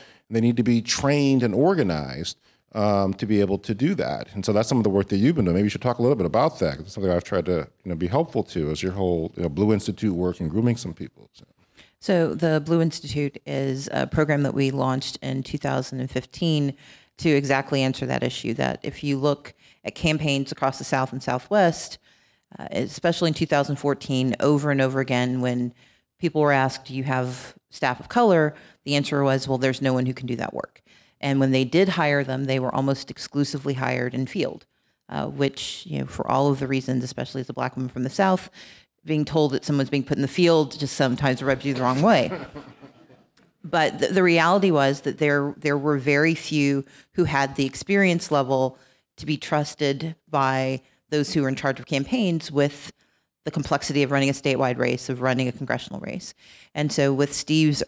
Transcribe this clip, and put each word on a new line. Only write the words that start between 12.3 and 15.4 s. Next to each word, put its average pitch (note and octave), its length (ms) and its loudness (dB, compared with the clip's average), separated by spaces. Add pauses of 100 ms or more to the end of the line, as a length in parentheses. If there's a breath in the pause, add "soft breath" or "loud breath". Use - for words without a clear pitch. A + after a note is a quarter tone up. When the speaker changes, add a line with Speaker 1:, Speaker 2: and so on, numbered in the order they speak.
Speaker 2:
the D#3 320 2
Blue E3 160 4
Institute D3 640 -2
is C3+ 460 -4
a C3+ 160 0
program D3 340 2
that C3+ 120 0
we C3+ 180 2
launched C3 500 -2
in C3+ 220 -6